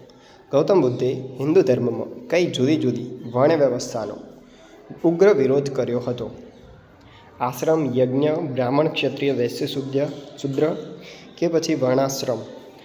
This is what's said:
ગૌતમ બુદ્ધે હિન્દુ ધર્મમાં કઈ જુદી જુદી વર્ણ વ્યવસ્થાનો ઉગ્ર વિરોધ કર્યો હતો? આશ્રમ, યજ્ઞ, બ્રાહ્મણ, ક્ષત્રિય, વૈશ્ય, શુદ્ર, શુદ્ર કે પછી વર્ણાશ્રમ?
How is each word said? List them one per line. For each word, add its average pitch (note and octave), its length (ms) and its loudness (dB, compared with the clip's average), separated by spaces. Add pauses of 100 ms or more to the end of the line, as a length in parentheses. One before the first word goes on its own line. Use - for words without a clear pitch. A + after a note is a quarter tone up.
(520)
ગૌતમ D#3 300 4
બુદ્ધે B2+ 320 0
હિન્દુ C#3 480 0
ધર્મમાં A#2 640 -2
કઈ F3 180 2
જુદી B2+ 300 2
જુદી - 580 -4
વર્ણ D3 220 4
વ્યવસ્થાનો A#2+ 600 -2 (880)
ઉગ્ર F3 300 6
વિરોધ C#3 360 2
કર્યો A#2+ 300 -2
હતો? A#2 300 -6 (1080)
આશ્રમ, C3+ 560 0
યજ્ઞ, C3 360 2
બ્રાહ્મણ, C#3+ 560 0
ક્ષત્રિય, C#3 440 -2
વૈશ્ય, A#2+ 360 -2
શુદ્ર, C3+ 380 -2 (360)
શુદ્ર D3+ 340 0 (600)
કે E3+ 100 0
પછી D#3+ 280 0
વર્ણાશ્રમ? B2+ 600 0 (480)